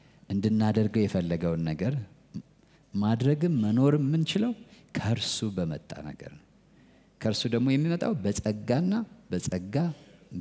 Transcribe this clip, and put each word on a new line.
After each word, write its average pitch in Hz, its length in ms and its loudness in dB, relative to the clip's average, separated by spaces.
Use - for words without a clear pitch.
እንድናደርገው 107 720 2
የፈለገውን 85 640 0
ነገር 80 300 -2
ማድረግም 123 640 2
መኖርም 127 460 4
የምንችለው 160 480 0
ከእርሱ - 440 -2
በመጣ 85 400 -4
ነገር - 280 -14
ነው። - 120 -20
ከእርሱ 107 280 0
ደግሞ 120 200 2
የሚመጣው 165 460 2
በጸጋና 107 800 0
በጸጋ 92 500 -4